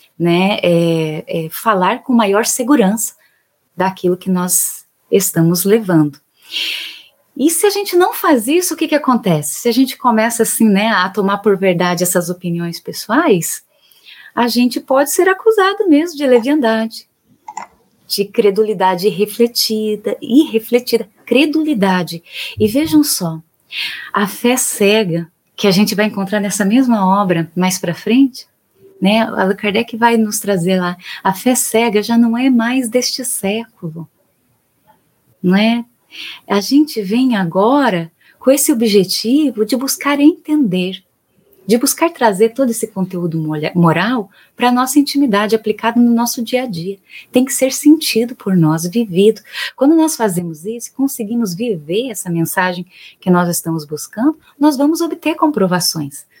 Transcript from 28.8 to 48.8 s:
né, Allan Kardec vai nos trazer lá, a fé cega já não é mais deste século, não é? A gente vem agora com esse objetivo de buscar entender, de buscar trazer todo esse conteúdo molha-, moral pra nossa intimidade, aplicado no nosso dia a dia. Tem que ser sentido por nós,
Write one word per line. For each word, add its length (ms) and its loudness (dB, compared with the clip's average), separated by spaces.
né, 200 2
Allan 340 0
Kardec 420 -4
vai 180 2
nos 240 0
trazer 400 0
lá, 160 -4
a 100 0
fé 220 0
cega 480 0
já 140 0
não 200 2
é 120 2
mais 380 0
deste 380 -4
século, 800 -8
não 140 2
é? 280 2
A 140 0
gente 420 0
vem 360 0
agora 720 2
com 140 2
esse 200 2
objetivo 920 2
de 120 -2
buscar 420 -2
entender, 800 0
de 120 2
buscar 340 0
trazer 380 2
todo 200 0
esse 160 -4
conteúdo 540 -4
molha-, 340 -4
moral 560 2
pra 180 2
nossa 260 2
intimidade, 560 2
aplicado 460 -2
no 120 4
nosso 300 -2
dia 200 -2
a 20 -6
dia. 340 -8
Tem 140 2
que 80 -6
ser 180 0
sentido 640 2
por 220 -2
nós, 280 2